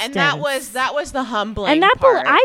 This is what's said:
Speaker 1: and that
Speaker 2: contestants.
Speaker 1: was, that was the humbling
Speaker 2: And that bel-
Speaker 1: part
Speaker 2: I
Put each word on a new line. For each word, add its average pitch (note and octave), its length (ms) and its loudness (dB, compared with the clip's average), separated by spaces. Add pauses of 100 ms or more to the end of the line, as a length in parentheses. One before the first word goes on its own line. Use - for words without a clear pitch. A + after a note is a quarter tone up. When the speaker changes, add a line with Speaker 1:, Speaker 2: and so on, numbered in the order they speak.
Speaker 1:
and C4 120 -6
that C#4+ 180 0
Speaker 2:
contestants. - 100 -6
Speaker 1:
was, C4+ 320 -4
that B3+ 200 -2
was C#4+ 180 -6
the C4 120 -2
humbling G#3+ 480 -2
Speaker 2:
And D#4+ 100 2
that G4+ 180 4
bel- C5+ 120 6
Speaker 1:
part F4+ 160 0
Speaker 2:
I A4+ 160 4